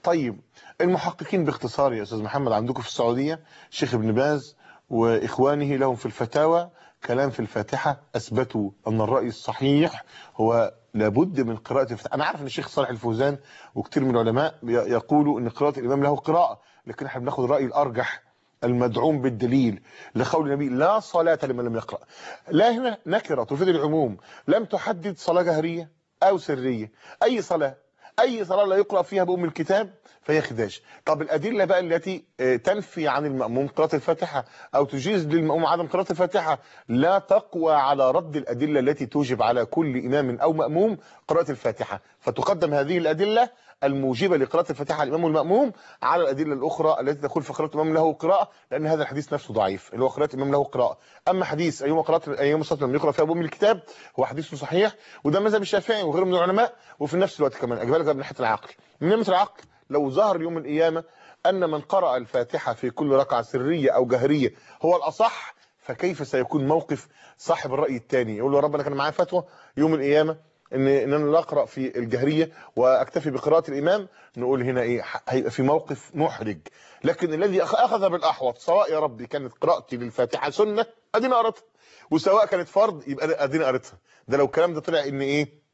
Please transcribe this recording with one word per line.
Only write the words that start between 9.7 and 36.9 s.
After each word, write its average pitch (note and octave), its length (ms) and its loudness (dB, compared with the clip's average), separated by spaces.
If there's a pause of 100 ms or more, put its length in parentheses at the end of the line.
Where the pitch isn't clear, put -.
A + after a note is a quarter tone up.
هو A2+ 360 2 (220)
لابد C3 460 2
من A2+ 160 -2
قراءة B2+ 360 -2
الفاتحة. - 220 -8
أنا C#3+ 100 -2
عارف D#3+ 160 -4
أن C#3 60 -10
الشيخ - 220 -8
صالح C3+ 200 -2
الفوزان A#2+ 500 -2 (360)
وكتير C3 300 -2
من C3 60 2
العلماء A#2+ 520 2
بي-، A#2 120 -4
يقولوا A#2+ 640 2
أن A#2 80 -4
قراءة C#3+ 300 -2
الإمام C3+ 240 0
له C#3+ 140 2
قراءة، D#3 440 0 (260)
لكن C3+ 200 -10
احنا C3 140 -10
بناخد C3 240 -4
الرأي C#3 200 2
الأرجح B2 580 -2 (420)
المدعوم B2 580 0
بالدليل A#2+ 600 0 (320)
لقول D3 320 0
النبي: C#3 220 -2
"لا D#3+ 320 2
صلاة E3 420 0
لمن B2 220 -4
لم A2+ 120 -4
يقرأ". - 220 -8 (500)
لا G3 220 4
هنا A#3 360 -4
نكرة D#3 380 -2
تفيد D3 240 0
العموم، D3+ 480 0 (320)
لم G#3 160 2
تحدد F#3+ 520 -6
صلاة F3 260 0
جهرية E3 480 -2 (320)
أو F#3+ 160 4
سرية، B2+ 540 -4 (300)
أي A3+ 200 0
صلاة، D3+ 340 -2 (440)
أي A#3 240 2
صلاة F#3+ 200 2
لا F#3+ 120 2
يقرأ G3+ 260 2
فيها F#3 220 0
بأم F3 200 0
الكتاب F#3 500 -2 (280)
فهي D3+ 180 2
خداج. C#3 420 -6 (220)
طب D#3 180 0
الأدلة F3+ 420 0
بقى F3+ 160 4
التي، E3+ 440 -4 (160)
آه، B2+ 160 2
تنفي F3 520 -2
عن C#3 180 0
المأموم C3 420 -2
قراءة D#3 280 0
الفاتحة C#3+ 480 -2 (300)
أو C#3+ 100 4
تجيز D3+ 420 -2
للمأموم D#3 400 0
عدم E3+ 200 0
قراءة F#3 260 -2
الفاتحة، E3+ 460 0 (300)
لا D#3 300 4